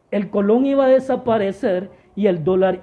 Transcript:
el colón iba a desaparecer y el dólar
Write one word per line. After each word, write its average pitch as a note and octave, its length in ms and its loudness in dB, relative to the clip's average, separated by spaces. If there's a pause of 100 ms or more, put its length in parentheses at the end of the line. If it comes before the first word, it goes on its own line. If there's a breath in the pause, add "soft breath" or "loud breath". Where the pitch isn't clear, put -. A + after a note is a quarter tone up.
(100)
el G3+ 200 -4
colón G#3 340 0
iba C#4 220 2
a - 20 2
desaparecer A3+ 1040 -2 (260 soft breath)
y G3+ 120 0
el F3 160 -2
dólar F#3 380 0